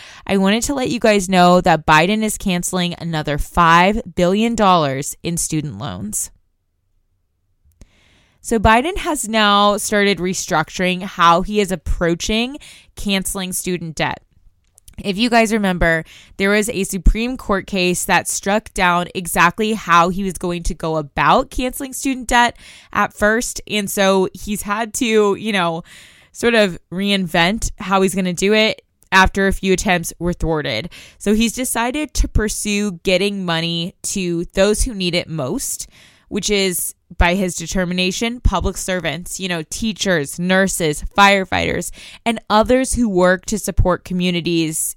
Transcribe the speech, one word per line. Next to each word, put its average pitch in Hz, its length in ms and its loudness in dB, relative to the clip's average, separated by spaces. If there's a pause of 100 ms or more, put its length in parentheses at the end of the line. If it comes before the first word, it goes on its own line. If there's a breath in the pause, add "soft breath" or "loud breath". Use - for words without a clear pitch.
(280 loud breath)
I 196 100 0
wanted 196 260 2
to 285 120 -4
let 254 160 -2
you 233 80 -4
guys 208 280 4
know 180 320 6
that 160 280 2
Biden 175 340 4
is 214 160 -2
canceling 175 640 -2
another 156 400 -4
five 175 600 4 (140)
billion 202 400 2
dollars 165 680 2
in 170 140 -4
student 147 420 -4
loans. 107 500 -8 (2000 soft breath)
So 233 180 -2
Biden 240 380 2
has 294 300 -4
now 208 500 2
started 202 420 0
restructuring 180 840 -2
how 175 400 2
he 208 180 -2
is 190 120 0
approaching 214 880 -2 (360 loud breath)
canceling 190 580 -4
student 175 420 -6
debt. - 280 -4 (800)
If 196 140 -4
you 226 140 2
guys 226 200 4
remember, 175 520 0 (340 loud breath)
there 196 140 2
was 208 180 0
a 196 140 -4
Supreme 220 540 0
Court 190 280 -4
case 180 400 -2
that 170 220 2
struck - 480 -4
down 175 400 0
exactly 185 580 0
how 175 360 4
he 190 140 -4
was 190 100 -4
going 175 300 -6
to 175 120 -2
go 160 220 -4
about 156 520 2
canceling 254 440 -6
student 254 340 -6
debt 240 280 2 (380 loud breath)
at 208 200 -2
first. 220 520 -2
And 202 240 -4
so 190 460 2
he's 208 260 -8
had 214 340 -6
to, 214 380 2
you 214 180 -6
know, 170 300 -2 (540 loud breath)
sort 233 200 0
of 202 240 2 (120)
reinvent 190 840 0
how 190 240 0
he's 180 140 2
gonna 185 180 -2
do 196 200 0
it 220 280 2 (300)
after 190 340 4
a 190 80 2
few 190 180 0
attempts 180 460 0
were 175 160 -4
thwarted. 151 560 -4 (300 loud breath)
So 208 160 2
he's 226 180 2
decided 254 640 -4
to - 120 2
pursue 208 640 -2 (100)
getting 196 420 0
money 170 560 -4
to 175 420 -4 (100)
those 202 300 2
who 247 120 -2
need 180 180 -2
it 175 160 -2
most, 156 580 -6 (420 soft breath)
which 190 200 -4
is, 190 460 -2 (200)
by 175 200 2
his 185 200 -2
determination, 185 840 -2
public 185 380 0
servants, 175 600 -6
you 185 80 -6
know, 170 220 -4
teachers, 180 680 -2
nurses, 180 640 0 (120)
firefighters, 190 760 2 (340 loud breath)
and 233 140 -2 (100)
others 226 460 4
who 240 120 0
work 180 380 2
to 208 140 -4
support 180 440 0
communities 175 920 -2